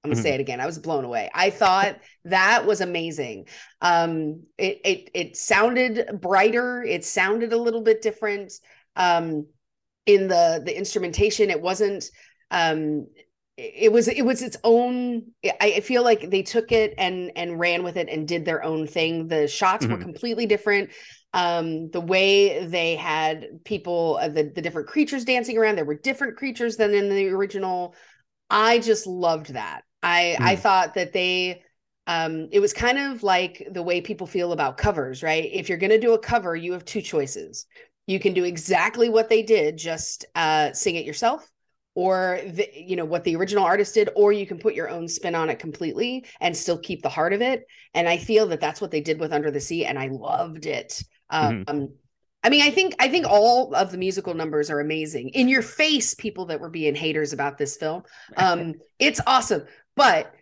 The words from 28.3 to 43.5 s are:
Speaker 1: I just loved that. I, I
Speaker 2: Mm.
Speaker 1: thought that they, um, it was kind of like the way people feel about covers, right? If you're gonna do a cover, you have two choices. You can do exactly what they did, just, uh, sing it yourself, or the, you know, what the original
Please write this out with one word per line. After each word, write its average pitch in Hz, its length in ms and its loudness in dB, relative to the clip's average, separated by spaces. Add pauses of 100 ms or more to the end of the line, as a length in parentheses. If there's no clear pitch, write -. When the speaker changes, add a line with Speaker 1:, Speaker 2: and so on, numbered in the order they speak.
Speaker 1:
I 220 300 4
just 220 260 0
loved 165 460 -2
that. 104 300 -8 (200)
I, 175 380 2
I 185 160 2
Speaker 2:
Mm. - 20 -8
Speaker 1:
thought 185 360 2
that 180 180 -2
they, 180 500 -2 (460)
um, 160 420 -4
it 202 80 4
was 202 140 4
kind 247 260 0
of 277 240 -6
like 185 480 0
the 180 140 -8
way 175 160 0
people 190 260 -8
feel 175 260 -2
about 139 240 -2
covers, 139 460 -2
right? 160 300 0
If 180 160 -6
you're 175 100 -2
gonna 202 200 4
do 233 160 4
a 220 40 2
cover, 190 380 -2
you 170 160 -6
have 175 120 -8
two 208 160 -8
choices. - 680 -6 (420)
You 190 100 -2
can 190 160 2
do 180 80 2
exactly 180 680 0
what 220 200 4
they 226 160 4
did, 165 340 4
just, 160 460 -8 (100)
uh, 156 380 2
sing 175 240 -2
it 170 100 -6
yourself, 233 420 -2 (460)
or 185 500 0
the, 190 300 -4
you 180 220 -6
know, 170 80 -2
what 165 180 -2
the 170 140 0
original 190 280 2